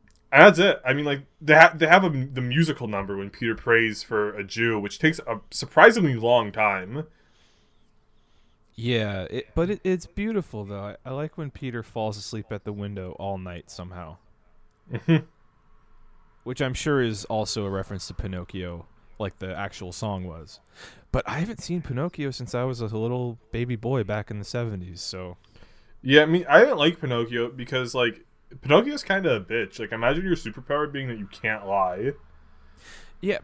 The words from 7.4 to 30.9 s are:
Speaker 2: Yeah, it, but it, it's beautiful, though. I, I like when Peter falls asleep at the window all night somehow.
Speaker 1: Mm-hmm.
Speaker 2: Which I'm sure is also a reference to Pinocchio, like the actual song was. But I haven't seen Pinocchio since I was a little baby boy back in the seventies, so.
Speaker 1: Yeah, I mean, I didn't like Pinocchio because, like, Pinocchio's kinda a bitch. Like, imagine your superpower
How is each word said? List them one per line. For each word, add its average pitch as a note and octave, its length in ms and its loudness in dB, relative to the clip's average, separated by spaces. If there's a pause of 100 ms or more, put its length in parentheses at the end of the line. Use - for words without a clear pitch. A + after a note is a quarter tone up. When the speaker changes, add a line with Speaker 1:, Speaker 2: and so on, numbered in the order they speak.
Speaker 2:
Yeah, A2 560 -2
it, A#2 240 -8
but E3+ 160 0
it, G#3 140 -4
it's F#3 220 -2
beautiful, G3+ 580 -6
though. G2 160 -10
I, G2+ 160 -12 (100)
I B2+ 60 -12
like D3+ 260 -8
when D3+ 120 -10
Peter A#2+ 320 -10
falls A2 360 -6
asleep G#2+ 320 -10
at G#2 140 -10
the G#2+ 80 -8
window G2+ 460 -10
all G2 200 -8
night F2+ 320 -14
somehow. F2 460 -16 (760)
Speaker 1:
Mm-hmm. D#3+ 320 2 (1200)
Speaker 2:
Which B2+ 160 -10
I'm C3 140 -2
sure C#3+ 280 0
is A2 220 -2
also G#2+ 400 -4
a G2 60 -4
reference G2 380 -6
to F#2+ 60 -14
Pinocchio, F2+ 720 -10 (320)
like G2+ 200 -8
the F#2 160 -8
actual F2 380 -10
song G2 320 -6
was. E2 360 -16 (500)
But - 160 -2
I C3 120 -6
haven't G#3 240 -6
seen F3 200 -6
Pinocchio C#3+ 480 -6
since B2 240 -10
I B2 100 -2
was B2 160 -6
a A#2 60 -4
little A#2 520 -4 (120)
baby A#2+ 260 -4
boy A#2+ 280 -4
back G#2 260 -6
in G#2+ 80 -8
the G2+ 60 -10
seventies, F#2 560 -8
so. F#2 380 -12 (640)
Speaker 1:
Yeah, C#3 200 8
I D3+ 40 4
mean, E3+ 220 2
I D3+ 120 10
didn't B3+ 180 6
like D#3 220 2
Pinocchio A#2+ 500 -2
because, B2+ 440 -6
like, A#2+ 300 0 (360)
Pinocchio's A#3 420 4
kinda F#3+ 340 0
a G#2 40 -4
bitch. A2 400 -4
Like, G#2+ 100 -8
imagine B2 340 0
your F3+ 120 0
superpower D3 560 -4